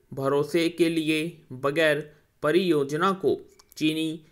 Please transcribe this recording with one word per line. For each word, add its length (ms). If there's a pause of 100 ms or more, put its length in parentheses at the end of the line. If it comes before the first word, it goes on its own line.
(120)
भरोसे 580
के 200
लिए 300 (340)
बगैर 460 (440)
परियोजना 720
को 200 (420)
चीनी 300 (240)